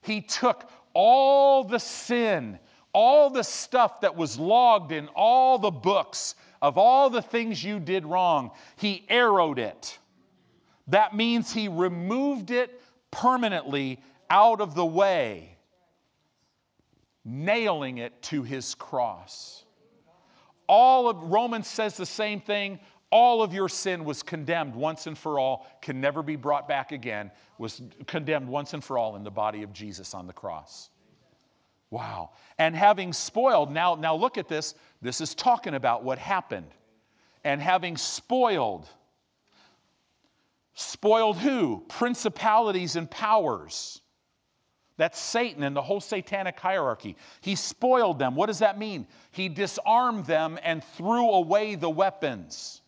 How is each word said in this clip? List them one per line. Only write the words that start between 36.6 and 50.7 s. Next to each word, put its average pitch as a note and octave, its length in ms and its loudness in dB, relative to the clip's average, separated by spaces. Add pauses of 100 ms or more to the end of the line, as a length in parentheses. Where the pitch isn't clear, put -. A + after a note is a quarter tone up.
And D3 180 -2
having F3 360 0
spoiled, D3 920 -2 (1900)
spoiled G#3+ 640 0
who? F#3+ 520 -2
Principalities G#3+ 1080 0
and E3 160 -6
powers. D#3+ 880 -2 (960)
That's D#3+ 240 -2
Satan A3 440 -4
and C#3 120 -4
the C#3+ 60 -2
whole F3+ 180 -4
satanic F#3+ 580 -6
hierarchy. C#3 600 -4 (240)
He F#3+ 140 -4
spoiled A#3 640 0
them. B2+ 160 0
What F3 100 2
does G#3+ 140 -4
that G3+ 200 2
mean? G3+ 260 -10 (260)
He F#3+ 180 -6
disarmed G3+ 800 0
them D#3+ 360 -2
and - 180 -4